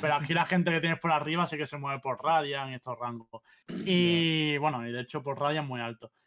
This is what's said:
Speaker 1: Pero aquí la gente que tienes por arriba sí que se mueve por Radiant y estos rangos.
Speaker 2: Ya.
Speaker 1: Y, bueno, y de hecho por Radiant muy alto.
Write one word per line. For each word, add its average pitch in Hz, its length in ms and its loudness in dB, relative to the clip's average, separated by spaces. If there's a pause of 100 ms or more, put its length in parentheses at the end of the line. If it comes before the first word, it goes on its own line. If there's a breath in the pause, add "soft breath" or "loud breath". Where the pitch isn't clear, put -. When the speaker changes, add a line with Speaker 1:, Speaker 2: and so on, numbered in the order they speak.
Speaker 1:
Pero 151 140 2
aquí 147 180 0
la 170 120 4
gente 175 260 2
que 160 100 2
tienes 165 180 0
por 165 140 2
arriba 156 340 2
sí 156 80 -6
que 147 100 -2
se 147 120 -10
mueve 139 240 -6
por 127 200 -4
Radiant 143 500 2
y - 20 -8
estos 123 260 -8
rangos. 120 300 -8 (400 soft breath)
Speaker 2:
Ya. - 60 -8 (100)
Speaker 1:
Y, 165 720 4
bueno, 139 280 0
y 120 60 -6
de 123 80 -6
hecho 127 240 -8
por 139 160 -6
Radiant 147 300 0
muy 123 100 -6
alto. 117 320 -8 (160)